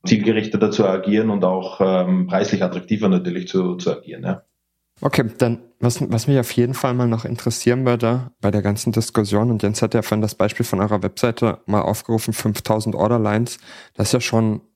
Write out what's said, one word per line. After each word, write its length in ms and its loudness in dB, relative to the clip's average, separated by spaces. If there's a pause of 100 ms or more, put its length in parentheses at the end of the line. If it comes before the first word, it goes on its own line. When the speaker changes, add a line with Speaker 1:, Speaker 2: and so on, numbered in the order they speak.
Speaker 1:
zielgerichteter 640 2
zu 180 2
agieren 400 0
und 160 0
auch, 380 -2
ähm, 440 2
preislich 360 0
attraktiver 480 -2
natürlich 380 -2
zu, 280 -2
zu 160 -2
agieren, 300 -12
ja. 220 -6 (580)
Speaker 2:
Okay, 220 2 (120)
dann 220 2 (200)
was, 320 0
was 160 0
mich 120 4
auf 140 -2
jeden 200 2
Fall 220 -2
mal 120 2
noch 200 -2
interessieren 580 -2
würde 460 0 (100)
bei 100 2
der 120 0
ganzen 300 0
Diskussion, 580 0
und 120 0
Jens 200 0
hat 100 0
ja 80 2
vorhin 220 0
das 140 -2
Beispiel 280 0
von 160 0
eurer 220 0
Webseite 640 0
mal 160 2
aufgerufen, 500 -2
fünftausend 640 -2
Orderlines, 640 0 (340)
das 160 -2
ist 60 0
ja 80 2
schon 400 0 (140)